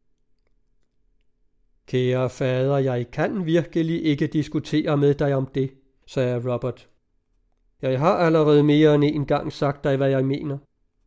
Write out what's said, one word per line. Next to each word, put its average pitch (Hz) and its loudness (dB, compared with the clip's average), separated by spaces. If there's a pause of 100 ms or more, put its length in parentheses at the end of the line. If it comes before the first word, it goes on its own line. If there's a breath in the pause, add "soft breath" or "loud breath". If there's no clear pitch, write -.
(1900)
"Kære 127 -2
fader, 131 -2
jeg 123 -2
kan 185 -4
virkelig 165 -2
ikke 151 0
diskutere 151 -2
med 143 2
dig 143 -2
om 135 -2
det," 131 -4 (360)
sagde 123 -4
Robert. 120 -8 (920)
"Jeg 131 0
har 170 2
allerede 156 4
mere 147 6
end 147 2
en 147 0
gang 143 -2
sagt 139 -4
dig, 139 0
hvad 135 0
jeg 135 0
mener. 139 -6 (480)